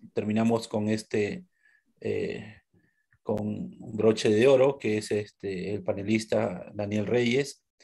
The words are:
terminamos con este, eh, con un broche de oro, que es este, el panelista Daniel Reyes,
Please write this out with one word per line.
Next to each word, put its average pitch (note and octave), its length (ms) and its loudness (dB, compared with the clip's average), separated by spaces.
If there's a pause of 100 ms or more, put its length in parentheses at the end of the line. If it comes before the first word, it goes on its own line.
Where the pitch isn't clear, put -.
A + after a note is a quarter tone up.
(140)
terminamos A2 540 0
con G#2+ 220 -2
este, G#2 560 -2 (560)
eh, G2+ 560 -6 (680)
con G#2+ 160 -2 (400)
un - 180 -12
broche A2 320 4
de A2 180 6
oro, C#3 300 6
que G#2+ 220 -2
es - 120 -6
este, G2 640 -6
el G2+ 80 -4
panelista G#2 920 -2
Daniel G#2 320 -2
Reyes, A#2+ 580 0 (180)